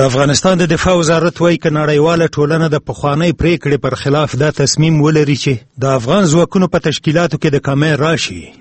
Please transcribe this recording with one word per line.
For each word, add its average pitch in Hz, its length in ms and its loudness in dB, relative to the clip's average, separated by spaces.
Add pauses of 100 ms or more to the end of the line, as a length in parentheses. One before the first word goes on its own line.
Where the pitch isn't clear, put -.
افغانستان 143 520 0
د 175 120 2
دفاع 175 260 0
وزارت 165 440 0
وایي، 170 220 2
که 165 80 0
نړیواله 151 640 0
ټولنه 156 340 0
د 143 180 -2
پخوانۍ 147 520 -2
پریکړې 151 440 0
پر 131 160 -2
خلاف 143 400 0
دا 151 160 2
تصمیم 151 460 2
ولري 151 340 2
چې 127 480 -6
د - 0 - (140)
افغان 151 340 0
ځواکونو 175 400 2
په 175 60 0 (100)
تشکیلاتو 156 540 -2
کې 165 120 2
د 139 140 0
کمی 143 240 0 (100)
راشي، 120 400 -4 (180)